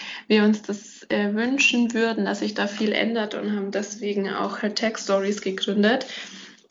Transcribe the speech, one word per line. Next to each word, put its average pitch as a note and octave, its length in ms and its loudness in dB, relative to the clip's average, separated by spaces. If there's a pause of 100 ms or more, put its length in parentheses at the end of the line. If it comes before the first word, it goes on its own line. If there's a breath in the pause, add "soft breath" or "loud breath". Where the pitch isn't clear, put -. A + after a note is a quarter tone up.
(280 loud breath)
wir G#3+ 160 6
uns G#3+ 200 4
das, - 460 -10
äh, G#3 260 0
wünschen A#3+ 580 2
würden, A3 320 2
dass G3+ 140 -2
sich G#3 160 -2
da G#3 100 0
viel G#3 260 0
ändert, A3 440 0
und G#3 200 -2
haben G3 140 -2
deswegen G3+ 640 -2
auch G3+ 300 -4
Her G#3+ 100 -2
Tech A3 240 -2
Stories G3 440 0
gegründet. G#3 680 2 (640 loud breath)